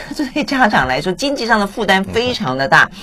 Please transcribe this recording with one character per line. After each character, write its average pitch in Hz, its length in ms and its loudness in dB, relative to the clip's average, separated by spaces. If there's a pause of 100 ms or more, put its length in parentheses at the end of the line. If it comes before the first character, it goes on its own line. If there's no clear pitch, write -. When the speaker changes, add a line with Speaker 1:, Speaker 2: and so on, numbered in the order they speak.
Speaker 1:
<laughs> - 140 -12
这 311 120 -4
对 294 160 -2
家 262 240 2
长 175 200 2
来 131 140 -2
说， 185 100 -2
经 277 240 -2
济 240 120 -4
上 226 120 4
的 202 60 0
负 196 180 -4
担 190 200 4
非 226 280 -2
常 160 240 -4
的 135 120 -2
大。 147 180 6
Speaker 2:
没 - 60 -6
错。 - 120 -20